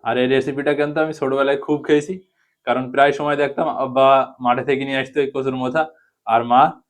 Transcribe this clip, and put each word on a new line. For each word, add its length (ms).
আর 180
এই 120
রেসিপিটা 460
কিন্তু 240
আমি 160
ছোটবেলায় 460
খুব 120
খেয়েছি, 260
কারণ 160
প্রায় 240
সময় 260
দেখতাম 240
আব্বা 240
মাঠে 240
থেকে 180
নিয়ে 140
আসতো 220
এই 100
কচুর 280
মোথা, 220
আর 140
মা 100